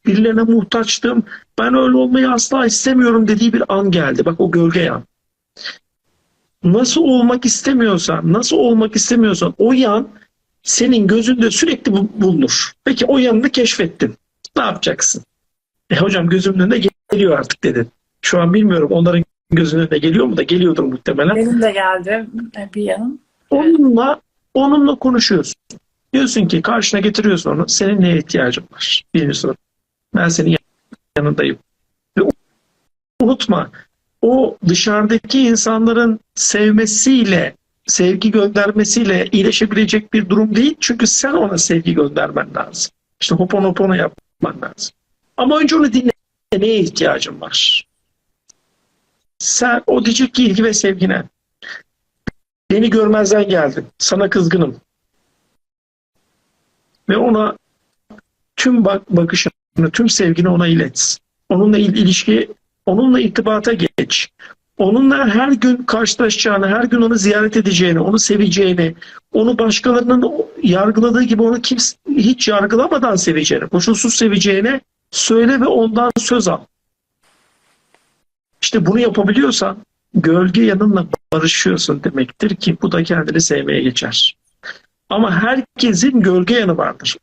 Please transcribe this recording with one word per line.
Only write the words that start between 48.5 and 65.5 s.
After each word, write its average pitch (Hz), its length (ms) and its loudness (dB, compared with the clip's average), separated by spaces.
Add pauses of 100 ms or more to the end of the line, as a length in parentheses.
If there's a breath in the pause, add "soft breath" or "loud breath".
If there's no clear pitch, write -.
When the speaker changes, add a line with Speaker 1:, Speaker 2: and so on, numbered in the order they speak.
Speaker 1:
Sen, 240 480 -2
o 240 180 0
diyecek 233 280 0
ki 254 100 2
ilgi 214 200 2
ve 226 100 0
sevgine. 190 500 -2 (1500 loud breath)
"Beni 220 180 2
görmezden 208 600 2
geldin. 156 360 -2 (120)
Sana 196 320 -2
kızgınım." 170 460 0 (2250)
Ve 202 80 2
ona 220 400 0 (1000)
tüm 240 300 2
bak-, 196 240 -2
bakışını, 170 420 -2 (420)
tüm 233 160 0
sevgini 170 400 0
ona 175 180 2
ilet. - 500 -2 (320)
Onunla 208 280 2
il-, 208 200 0
ilişki, 214 520 0 (360)
onunla 247 340 2
irtibata 214 540 -2
geç. - 560 -4 (480 loud breath)
Onunla 262 520 2
her 247 220 2